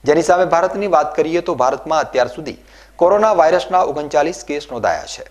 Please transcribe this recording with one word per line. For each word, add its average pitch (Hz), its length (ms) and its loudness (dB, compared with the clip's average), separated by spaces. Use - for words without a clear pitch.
જેની 156 180 4
સામે 180 320 4
ભારતની 185 400 0
વાત 151 220 2
કરીએ 165 260 -2
તો 170 120 -4
ભારતમાં 139 520 0
અત્યાર 127 300 -2
સુધી 151 200 -12
કોરોના 208 440 4
વાયરસના 180 500 2
ઓગણચાલીસ 147 540 -2
કેસ 147 260 -8
નોંધાયા 101 440 -4
છે - 160 -16